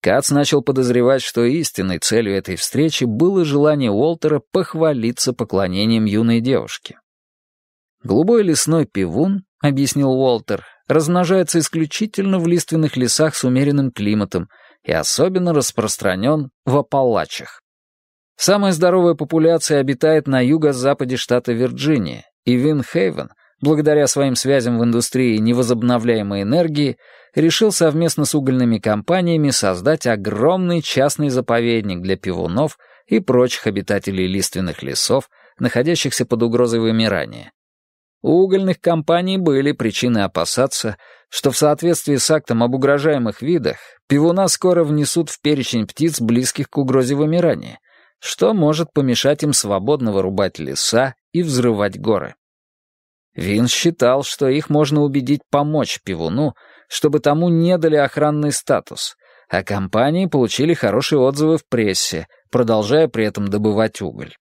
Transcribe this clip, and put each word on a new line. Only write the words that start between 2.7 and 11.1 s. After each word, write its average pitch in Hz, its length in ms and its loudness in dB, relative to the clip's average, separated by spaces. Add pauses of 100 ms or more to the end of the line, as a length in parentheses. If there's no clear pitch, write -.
было 170 400 0
желание 143 460 2
Уолтера 151 500 0 (100)
похвалиться 143 840 -2
поклонением 104 720 0
юной 117 340 2
девушки. 113 580 -4 (1040)
«Голубой 190 400 4
лесной 160 440 0
пивун», 131 580 -2 (160)
объяснил 139 500 0
Уолтер, 123 540 -2 (240)
размножается 170 720 2